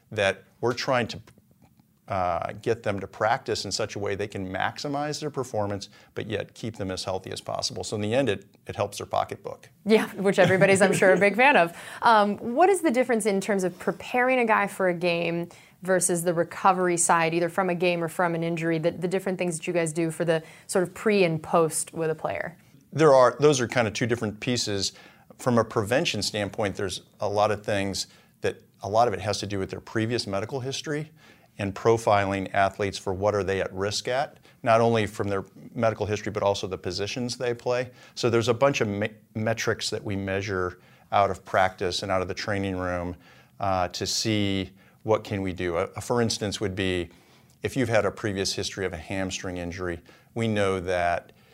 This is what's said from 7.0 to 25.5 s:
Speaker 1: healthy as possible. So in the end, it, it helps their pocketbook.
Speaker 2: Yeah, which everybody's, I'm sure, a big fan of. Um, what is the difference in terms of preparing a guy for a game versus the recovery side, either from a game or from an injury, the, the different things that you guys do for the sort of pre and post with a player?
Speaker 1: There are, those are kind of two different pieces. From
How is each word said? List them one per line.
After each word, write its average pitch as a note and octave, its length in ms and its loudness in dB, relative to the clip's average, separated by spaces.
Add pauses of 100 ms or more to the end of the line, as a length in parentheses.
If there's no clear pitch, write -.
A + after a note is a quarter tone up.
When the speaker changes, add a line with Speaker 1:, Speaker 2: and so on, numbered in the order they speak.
Speaker 1:
healthy F#2+ 260 -6
as G#2 100 -8
possible. - 440 -6
So - 100 -6
in G#2 80 -4
the G#2 100 -2
end, C3 160 2
it, G2 180 -2 (200)
it - 80 -10
helps G#2 240 -4
their G2 80 -8
pocketbook. - 640 -6 (180)
Speaker 2:
Yeah, A3 280 4
which G3 260 0
everybody's, F#3+ 420 6
I'm F#3+ 100 4
sure, F#3 200 6
a F3+ 40 6
big G3 200 4
fan C4 200 6
of. E3+ 160 4 (300)
Um, G#3 360 4
what C4 300 4
is F#4+ 120 2
the D#4+ 100 2
difference A#3 360 2
in G3 140 2
terms G3 220 0
of F3+ 160 -2
preparing B3 640 0
a A#3+ 40 4
guy G#3 220 4
for G3 220 -2
a F3+ 60 2
game E3+ 560 -2 (340)
versus F3+ 400 2
the F3 100 2
recovery F3+ 640 2
side, E3 360 2
either E3+ 160 2
from F#3 220 0
a F3 60 0
game F3 260 2
or E3 60 -2
from E3+ 260 0
an E3 80 -2
injury, E3 360 0
the, E3 120 2
the E3+ 160 -4
different F#3 320 -2
things F3+ 180 -2
that E3 120 -8
you F#3 40 -4
guys E3 200 0
do E3 180 0
for E3 140 -4
the D#3+ 180 2 (240)
sort F#3+ 160 0
of F3 120 -2
pre G#3 280 2
and D#3+ 180 2
post D#3+ 540 0
with E3 160 -2
a D#3 60 -2
player? - 400 -6 (400)
Speaker 1:
There D3 160 8
are, B2+ 280 8
those C#3+ 200 6
are A#2+ 60 2
kind A2+ 220 2
of G2+ 40 -2
two B2 140 0
different A2 320 -2
pieces. G#2+ 540 -2 (460)
From A#2 200 2